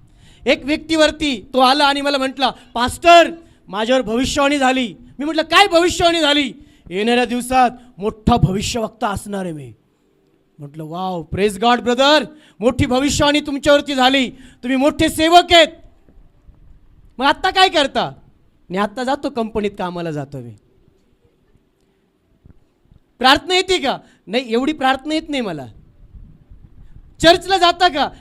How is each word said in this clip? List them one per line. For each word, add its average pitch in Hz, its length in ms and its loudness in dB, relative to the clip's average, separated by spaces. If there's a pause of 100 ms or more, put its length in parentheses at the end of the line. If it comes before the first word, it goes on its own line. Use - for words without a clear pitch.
(460)
एक 277 200 -2
व्यक्तीवरती 302 880 -2
तो 247 60 0
आला 277 260 4
आणि 277 160 0
मला 285 160 -2
म्हटला, 262 320 -2
"पास्टर, 294 840 2 (360)
माझ्यावर 220 340 -2
भविष्यवाणी 269 560 -2
झाली." 262 360 0 (260)
मी 285 60 -6
म्हटलं, 311 160 -2
"काय 349 260 4
भविष्यवाणी 339 520 2
झाली?" 285 340 0 (360)
"येणाऱ्या 233 360 0
दिवसात 247 440 0 (280)
मोठा 220 400 0
भविष्यवक्ता 214 680 -2
असणार 196 360 -8
आहे 170 100 -8
मी." 131 200 -16 (840)
म्हटलं, 147 240 -16
"वाव, 170 420 -8 (100)
praise 196 240 -2
God 233 200 2
ब्रदर, 262 440 2 (360)
मोठी 247 260 0
भविष्यवाणी 285 560 0
तुमच्यावरती 285 540 0
झाली, 262 340 2
तुम्ही - 460 -8
मोठे 302 340 2
सेवक 349 440 4
आहेत." 330 140 6 (1500)
मग 254 80 -2
आत्ता 311 240 0
काय 381 200 4
करता? 262 420 -2 (580)
"मी 180 80 -6
आत्ता 208 260 -4
जातो 277 260 -4
कंपनीत, 214 480 -6
कामाला 175 340 -8
जातो 143 260 -10
मी." 120 140 -16 (2750)
प्रार्थना 294 360 2
येते 381 220 0
का? 247 200 -4 (300)
"नाही, 226 260 -4
एवढी 269 200 0
प्रार्थना 269 400 -2
येत 311 160 -4
नाही 277 120 -4
मला." 160 240 -8 (1600)
"चर्चला 359 360 4
जाता 349 300 4
का?" 269 220 -2 (120)